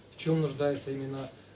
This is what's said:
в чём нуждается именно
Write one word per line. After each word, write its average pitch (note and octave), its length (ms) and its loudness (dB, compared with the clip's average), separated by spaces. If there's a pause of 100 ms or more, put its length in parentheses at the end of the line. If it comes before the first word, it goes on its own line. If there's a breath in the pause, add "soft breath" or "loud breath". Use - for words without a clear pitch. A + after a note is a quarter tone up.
(120)
в - 60 -20
чём D#3+ 240 4
нуждается C#3 500 0
именно C3+ 380 -4 (260 loud breath)